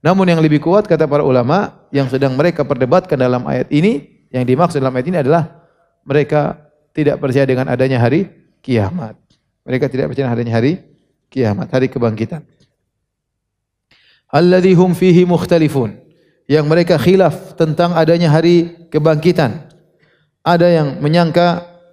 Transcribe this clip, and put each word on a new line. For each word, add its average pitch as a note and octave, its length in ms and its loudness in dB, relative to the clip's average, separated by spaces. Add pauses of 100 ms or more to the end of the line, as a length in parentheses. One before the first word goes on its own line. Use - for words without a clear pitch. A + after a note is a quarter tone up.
Namun F#3 240 2
yang E3 160 2
lebih D3+ 160 2
kuat, F#3+ 240 0
kata D#3+ 240 0
para D3 160 -2
ulama, B2+ 640 -2
yang C3+ 240 -4
sedang C3+ 240 -2
mereka E3+ 240 -2
perdebatkan C#3+ 560 -2
dalam B2 320 -2
ayat B2+ 240 -4
ini, F#3+ 560 -2
yang B2+ 160 -4
dimaksud D3+ 320 0
dalam C3 160 -2
ayat B2+ 160 -4
ini F3+ 160 -4
adalah D#3 400 -2 (400)
mereka C#3+ 640 -2 (240)
tidak - 240 -2
percaya C3+ 320 0
dengan C3 240 -2
adanya C3 240 0
hari B2+ 320 0 (320)
kiamat. A2+ 560 -4 (460)
Mereka C3 240 -4
tidak C3 280 -6
percaya C3 160 -4
adanya A#2 280 -2
hari D3 240 -2 (480)
kiamat, A2+ 400 -4
hari C3 160 0
kebangkitan. A#2 560 -6 (1900)
Alladzi F3+ 400 4
hum F3+ 240 4
fihi F3+ 320 4
mukhtalifun. D#3+ 720 0 (480)
Yang D3+ 180 2
mereka E3+ 320 2
khilaf F#3 560 0
tentang E3+ 400 -2
adanya E3 380 2
hari E3+ 580 0
kebangkitan. D3+ 800 0 (720)
Ada F3 260 2
yang D#3 200 2 (100)
menyangka, E3+ 640 0 (300)